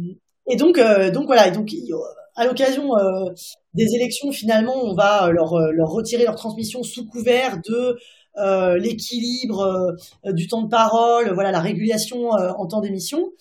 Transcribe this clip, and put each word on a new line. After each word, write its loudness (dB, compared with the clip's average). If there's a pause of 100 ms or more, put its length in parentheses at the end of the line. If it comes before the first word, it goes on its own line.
(500)
et 0
donc, 6
euh, 6
donc, -2
voilà, 6
et 0
donc, -4
il, -8 (400)
à 0
l'occasion, 0
euh, 0 (440)
des 2
élections, -4
finalement, 0 (100)
on -4
va, 4
euh, 2
leur, 0
euh, 2
leur 0
retirer -2
leur 0
transmission -8
sous -12
couvert -2
de, -2 (420)
euh, 2
l'équilibre, -4 (300)
euh, -4
du -2
temps -4
de -4
parole, 4
voilà, 0
la 0
régulation, -2
euh, 0
en -6
temps -4
d'émission. -6